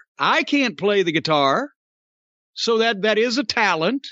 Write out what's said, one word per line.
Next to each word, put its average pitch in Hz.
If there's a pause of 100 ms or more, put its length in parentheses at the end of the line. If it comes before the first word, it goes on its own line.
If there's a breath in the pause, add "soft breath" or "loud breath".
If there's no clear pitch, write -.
(180)
I 214
can't 254
play 202
the 170
guitar. 156 (840)
So 226
that, 226
that 214
is 226
a 285
talent. 208